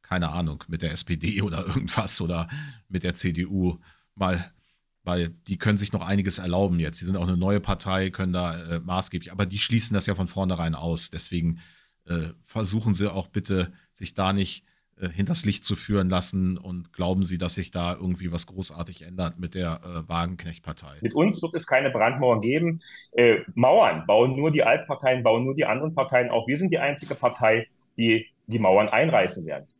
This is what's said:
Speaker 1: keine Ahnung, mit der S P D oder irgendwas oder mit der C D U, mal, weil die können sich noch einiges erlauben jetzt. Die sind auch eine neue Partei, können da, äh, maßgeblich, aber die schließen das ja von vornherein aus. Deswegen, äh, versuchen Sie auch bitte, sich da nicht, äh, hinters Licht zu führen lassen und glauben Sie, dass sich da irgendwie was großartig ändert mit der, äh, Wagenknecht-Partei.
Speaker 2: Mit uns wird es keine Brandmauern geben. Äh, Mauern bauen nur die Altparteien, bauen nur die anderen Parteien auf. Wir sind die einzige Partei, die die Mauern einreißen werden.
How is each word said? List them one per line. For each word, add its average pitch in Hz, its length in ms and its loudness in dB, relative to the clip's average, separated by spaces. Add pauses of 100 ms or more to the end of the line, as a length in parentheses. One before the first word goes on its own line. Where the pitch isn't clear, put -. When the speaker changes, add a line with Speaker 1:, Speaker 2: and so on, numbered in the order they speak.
Speaker 1:
keine 87 280 -2
Ahnung, 80 400 -4
mit 82 120 -4
der 80 120 -4
S - 100 -4
P 85 140 -2
D 98 240 -2
oder 85 260 -4
irgendwas - 540 -2
oder 85 260 -2 (400)
mit 92 160 -4
der 90 100 -2
C 90 200 -2
D 87 120 -2
U, 90 320 0 (380)
mal, 92 380 -2 (500)
weil 87 300 -2 (160)
die 92 80 -2
können 104 200 2
sich 101 140 -4
noch 92 160 -4
einiges 98 320 0
erlauben 90 400 0
jetzt. 80 220 -4
Die 85 40 -10
sind 95 120 -2
auch 87 100 0
eine 92 80 0
neue 98 240 2
Partei, 95 500 -2
können 92 220 -4
da, 87 260 -2
äh, 85 220 -6
maßgeblich, 90 540 -6
aber 98 120 0
die 98 140 -6
schließen 113 340 0
das 98 120 0
ja 101 100 0
von 90 140 -2
vornherein 85 460 -2
aus. 82 340 -4
Deswegen, 82 500 -4 (460)
äh, 85 240 -4 (160)
versuchen 107 480 -2
Sie 95 180 0
auch 95 160 -6
bitte, 92 460 -2 (180)
sich - 220 -12
da 95 180 0
nicht, 98 320 -2 (380)
äh, 92 60 -4
hinters 87 380 -2
Licht 101 180 0
zu 101 140 -2
führen 98 320 2
lassen 92 480 0
und 90 340 -12
glauben 92 320 0
Sie, 90 140 -2
dass 85 160 -4
sich 95 180 -6
da 87 220 -2
irgendwie 90 400 -4
was 85 140 -6
großartig 85 560 -10
ändert 87 360 -6
mit 87 160 -8
der, 85 260 -4
äh, 85 280 -10
Wagenknecht-Partei. 85 880 -6
Speaker 2:
Mit 113 140 -4
uns 180 280 2
wird 170 140 -6
es - 120 -6
keine 135 220 4
Brandmauern 120 520 4
geben. 165 400 0 (320)
Äh, 120 240 8 (180)
Mauern 120 500 6
bauen 120 300 6
nur 151 160 2
die 147 100 2
Altparteien, 127 640 2
bauen 117 220 4
nur 135 100 -2
die 151 80 2
anderen 147 320 0
Parteien 131 340 2
auf. 113 180 0
Wir 143 100 0
sind 185 160 0
die 135 60 0
einzige 139 360 -4
Partei, 113 520 2 (300)
die 113 300 2 (200)
die 113 120 -2
Mauern 101 300 6
einreißen 107 560 2
werden. 71 220 -10 (120)